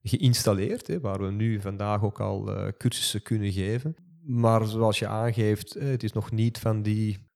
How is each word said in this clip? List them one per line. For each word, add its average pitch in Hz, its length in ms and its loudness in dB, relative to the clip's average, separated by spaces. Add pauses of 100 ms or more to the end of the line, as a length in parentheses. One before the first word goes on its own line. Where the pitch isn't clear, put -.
geïnstalleerd, 120 840 2
hè, 180 120 -2
waar 98 200 -4
we 98 120 -2
nu 107 300 0
vandaag 101 420 -2
ook 101 160 -2
al, 101 360 -4
eh, 98 220 -4
cursussen - 440 -2
kunnen 104 300 -2
geven. 113 440 -4 (260)
Maar 117 440 4
zoals 110 340 2
je 104 80 -2
aangeeft, 107 680 0
eh, 139 120 -4
het 131 160 -2
is 110 100 -2
nog 107 180 -4
niet 113 280 0
van 107 220 0
die 107 540 -2